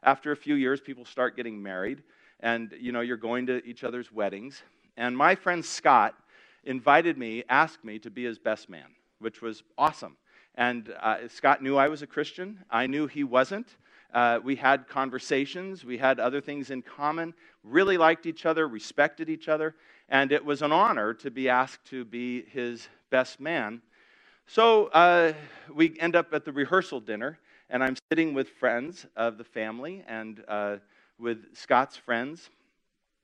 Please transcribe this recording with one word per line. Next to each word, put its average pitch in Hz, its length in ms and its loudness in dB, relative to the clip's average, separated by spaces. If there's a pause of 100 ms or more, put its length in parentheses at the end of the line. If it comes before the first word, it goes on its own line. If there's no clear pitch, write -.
After 135 300 2
a 143 40 -4
few 147 200 0
years, 135 240 0
people 123 240 -16
start 123 320 -4
getting 113 260 -8
married, 101 400 -8 (380)
and, 113 400 -4
you 123 100 -8
know, 120 100 -4
you're 120 160 -4
going 117 300 -4
to 127 180 -2
each 120 200 -14
other's 120 260 -8
weddings. 107 540 -6 (320)
And 123 200 -4
my 165 200 4
friend 175 280 -2
Scott 120 520 4 (480)
invited 143 520 2
me, 117 320 -10
asked 147 360 0
me 110 160 -14
to 113 100 -18
be 120 140 -10
his 113 160 -8
best 110 280 -4
man, 76 200 -20 (320)
which 110 200 -10
was 113 220 -12 (160)
awesome. 127 380 -2 (400)
And, 120 440 -2
uh, 110 280 -2
Scott 139 340 2
knew 135 140 0
I 139 100 6
was 151 160 -4
a 143 60 -14
Christian. 185 640 -8
I 120 180 0
knew 143 180 -2
he 143 160 -6
wasn't. 131 460 0 (440)
Uh, 120 300 2
we 131 140 -4
had 131 320 2
conversations. 139 960 -4
We 123 140 -10
had 131 220 2
other 127 200 0
things 139 300 -10
in 131 100 -10
common, 160 540 -6 (300)
really 180 340 2
liked 160 260 4
each 165 220 -6
other, 160 220 0
respected 147 600 -2
each 160 200 -6
other, 156 260 -2 (340)
and 135 240 2
it 147 120 2
was 143 180 -4
an 147 100 0
honor 156 420 2
to 135 160 -12
be 131 180 -4
asked 127 380 0
to 127 180 -12
be 120 400 -8
his 120 440 -10 (220)
best 127 300 0
man. 123 420 -6 (640)
So, 220 400 6
uh, 170 460 6 (420)
we 160 240 2
end 170 180 0
up 165 160 0
at 151 120 -2
the 151 80 -10
rehearsal 143 480 -2
dinner, 110 380 -8 (300)
and 127 140 -2
I'm 131 140 -2 (140)
sitting 160 220 0
with 135 160 -2
friends 127 580 -4 (100)
of 113 200 -2
the 117 80 -18
family 120 640 -10
and, 110 400 -12
uh, 104 300 -4 (420)
with 117 380 -8
Scott's 131 400 2
friends, 127 520 -6 (760)